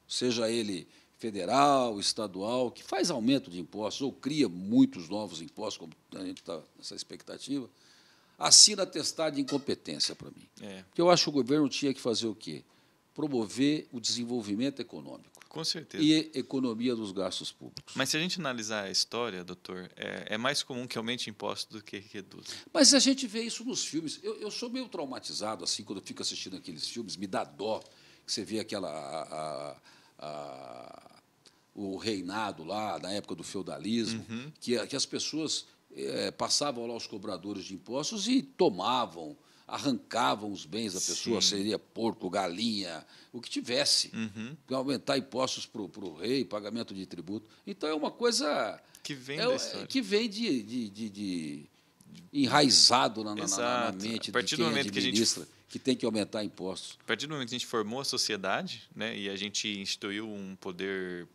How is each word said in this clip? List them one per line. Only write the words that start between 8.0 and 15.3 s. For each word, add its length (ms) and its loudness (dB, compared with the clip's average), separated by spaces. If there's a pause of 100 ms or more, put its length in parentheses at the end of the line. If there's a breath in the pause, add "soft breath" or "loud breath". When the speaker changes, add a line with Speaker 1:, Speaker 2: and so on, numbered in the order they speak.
Speaker 1:
assina 420 10
atestado 540 0
de 60 2
incompetência 760 0
pra 160 -14
mim. 180 -20 (120)
Speaker 2:
É. 220 -10
Speaker 1:
Porque 160 -4
eu 120 10
acho 140 8
que 40 0
o 40 -4
governo 360 4
tinha 240 0
que 80 -8
fazer 240 0
o 80 0
quê? 300 -10 (500 soft breath)
Promover 800 2
o 80 -8
desenvolvimento 800 -2
econômico. 500 -12 (180)